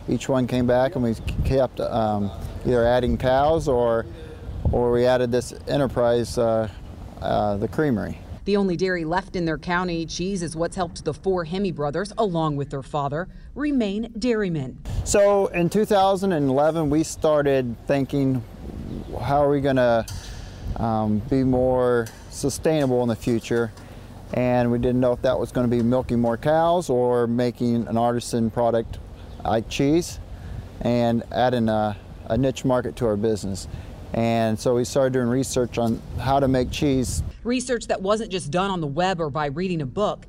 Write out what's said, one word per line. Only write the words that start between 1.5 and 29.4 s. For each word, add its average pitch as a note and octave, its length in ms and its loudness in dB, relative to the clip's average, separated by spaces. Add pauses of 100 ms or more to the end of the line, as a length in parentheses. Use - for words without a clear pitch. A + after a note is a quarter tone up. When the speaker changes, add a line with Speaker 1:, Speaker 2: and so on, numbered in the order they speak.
Speaker 1:
um, G#2 520 0 (340)
either A#2+ 200 4
adding A#2+ 320 2
cows D3 520 2
or, A#2 360 2 (680)
or A#2+ 180 2
we A#2+ 140 4
added B2 260 4
this A#2+ 220 -2 (140)
enterprise, A#2+ 680 2
uh, A2+ 300 2 (540)
uh, G#2 360 0
the A2 100 -2
creamery. G#2 520 0 (240)
Speaker 2:
The G3+ 140 0
only F#3+ 180 0
dairy F3+ 300 -2
left F3+ 300 -4
in F3 100 -2
their D#3+ 120 0
county, F3 480 -2
cheese F3 380 -4
is D#3 120 -6
what's E3+ 200 -2
helped F3+ 300 -4
the D3+ 80 -2
four F#3 320 -2
Hemme F#3 280 -2
brothers, D3 440 -4
along E3 400 0
with C#3 120 -4
their C#3 140 -8
father, D3 440 -4 (280)
remain A#3 640 -2
dairymen. F#3 600 -2 (240)
Speaker 1:
So G3+ 440 6
in E3+ 220 2
two G#3 160 2
thousand G3 460 4
and C#3+ 180 2
eleven, D3+ 420 2
we D#3 120 4
started C#3 720 2 (120)
thinking, C3+ 560 2 (760)
"How C#3+ 240 2
are C#3+ 60 4
we C#3+ 120 2
gonna, B2 440 4 (680)
um, A2 520 0
be C3+ 160 2
more B2+ 640 2 (220)
sustainable C#3 720 0
in A#2+ 80 0
the A2 60 0
future?" A#2 560 0 (640)
And B2 380 2
we A#2+ 60 2
didn't B2 220 2
know B2 140 4
if - 100 -6
that B2+ 160 2
was A#2 120 -4
gonna B2 160 0
be A#2+ 140 2
milking A#2+ 380 2
more A#2 180 0
cows D#3+ 500 2
or B2 380 4
making A#2 640 0
an A2+ 100 -2
artisan A#2 540 0
product A#2 480 0 (440)